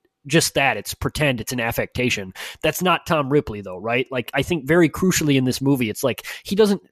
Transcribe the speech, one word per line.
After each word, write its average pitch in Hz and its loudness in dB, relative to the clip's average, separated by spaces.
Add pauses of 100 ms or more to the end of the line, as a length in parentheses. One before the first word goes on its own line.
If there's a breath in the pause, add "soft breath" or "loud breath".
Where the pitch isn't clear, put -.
(280)
just 151 2
that. 139 2
It's - -8
pretend. 135 -2
It's 107 -8
an 123 -4
affectation. 113 -2 (280 loud breath)
That's 156 -2
not 175 0
Tom 147 0
Ripley, 131 0
though, 92 -12
right? 117 -2
Like, 127 -4
I 139 0
think 139 -2
very 165 6
crucially 156 2
in 127 2
this 127 -2
movie, 135 2
it's - -8
like, 120 -2 (160 loud breath)
he - -6
doesn't 202 4 (100)